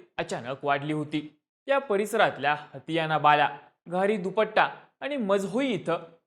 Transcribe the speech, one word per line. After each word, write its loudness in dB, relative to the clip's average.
अचानक -6
वाढली 0
होती. -6
या 2
परिसरातल्या 0
हतियाना -2
बाला, 4
घारी 0
दुपट्टा 2
आणि -6
मजहोई 0
इथं -2